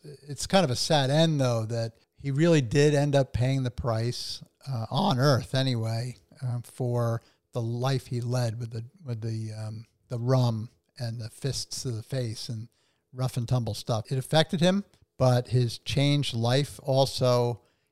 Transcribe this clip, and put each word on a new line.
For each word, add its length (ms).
it's 200
kind 180
of 60
a 60
sad 340
end, 300
though, 260
that 260
he 120
really 320
did 320
end 200
up 200
paying 300
the 60
price, 720
uh, 180
on 280
earth 360
anyway, 640
uh, 200
for 580
the 80
life 460
he 140
led 380
with 120
the, 140
with 160
the, 380
um, 260
the 100
rum 520
and 220
the 100
fists 520
to 80
the 120
face 460
and 200
rough 240
and 120
tumble 260
stuff. 360
It 80
affected 420
him, 240
but 300
his 300
changed 540
life 500
also 800